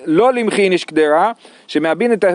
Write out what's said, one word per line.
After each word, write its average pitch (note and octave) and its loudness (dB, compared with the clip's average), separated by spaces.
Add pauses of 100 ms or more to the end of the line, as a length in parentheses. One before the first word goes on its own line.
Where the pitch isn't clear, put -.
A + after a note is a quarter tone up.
"לא F#3+ 2
לימחי A3 -2
איניש F#3 0
קדרה", D#3 0 (360)
שמעבין D#3+ -2
את G3+ 0